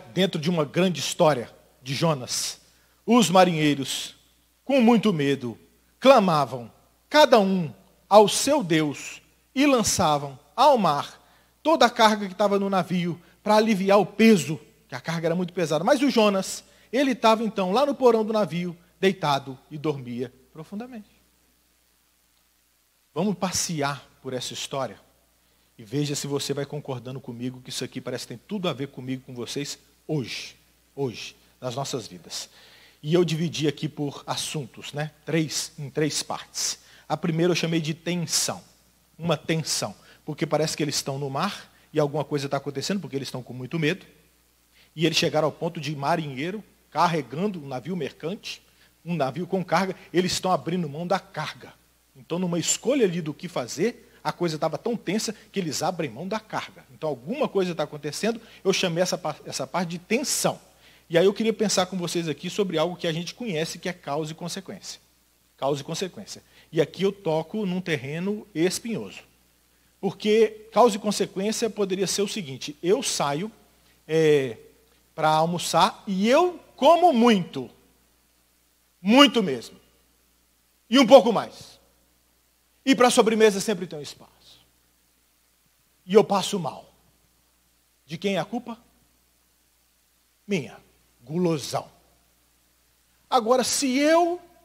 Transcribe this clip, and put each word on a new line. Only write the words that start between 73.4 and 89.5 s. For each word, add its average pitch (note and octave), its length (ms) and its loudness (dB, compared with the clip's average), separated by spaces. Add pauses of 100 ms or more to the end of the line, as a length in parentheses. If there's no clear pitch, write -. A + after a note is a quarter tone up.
é, D3+ 500 4 (580)
pra D#3 140 2
almoçar E3 760 2
e G3 240 0
eu E4+ 300 4 (160)
como E4 360 6
muito. G#3 560 4 (1300)
Muito A#3 400 6
mesmo. C3+ 380 -4 (1080)
E A#3 120 4
um B3 80 8
pouco A3+ 260 10
mais. - 460 -8 (1080)
E C4 100 6
pra B3 140 6
sobremesa A3 500 4
sempre F#3 280 -4
tem D#3 100 -14
um D3 40 -12
espaço. - 640 -20 (1400)
E F3+ 80 -8
eu G#3 100 8
passo G3 360 -2
mal. - 340 -12 (1120)
De D#3 140 -12
quem G3 160 -2
é F3 40 -2
a D3+ 60 -2
culpa? A#3+ 320 -10 (1700)